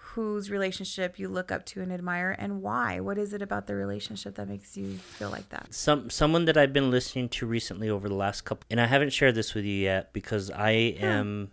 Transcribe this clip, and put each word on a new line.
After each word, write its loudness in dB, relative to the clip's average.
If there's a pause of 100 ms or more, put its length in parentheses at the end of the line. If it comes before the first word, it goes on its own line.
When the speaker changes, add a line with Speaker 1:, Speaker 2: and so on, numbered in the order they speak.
(120)
Speaker 1:
whose -4
relationship -4
you -8
look -4
up -4
to -8
and -4
admire, -2
and -6
why? -2
What -2
is -2
it -6
about -4
the -4
relationship -6
that -8
makes -10
you -6
feel -10
like -10
that? -12
Speaker 2:
Some, 2
someone 4
that 6
I've 8
been 4
listening 0
to -4
recently -2
over 0
the -2
last 0
couple, -6
and 2
I 6
haven't 4
shared 6
this -2
with -2
you 0
yet 0
because -4
I 4
Speaker 1:
Hmm. -2
Speaker 2:
am 0